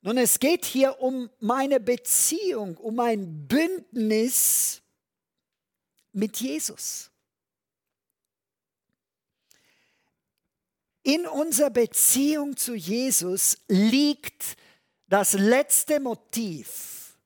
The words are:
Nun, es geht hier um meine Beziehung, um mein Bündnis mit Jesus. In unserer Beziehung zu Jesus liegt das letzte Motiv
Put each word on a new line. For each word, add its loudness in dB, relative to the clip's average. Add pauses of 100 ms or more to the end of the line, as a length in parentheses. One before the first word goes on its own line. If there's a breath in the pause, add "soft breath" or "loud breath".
Nun, 0
es 2
geht 2
hier 0
um -4
meine 0
Beziehung, -2
um -8
mein -4
Bündnis 0 (1300)
mit -4
Jesus. -8 (4000)
In 0
unserer 0
Beziehung 2
zu -6
Jesus -2 (100)
liegt 2 (500 soft breath)
das 2
letzte 2
Motiv -10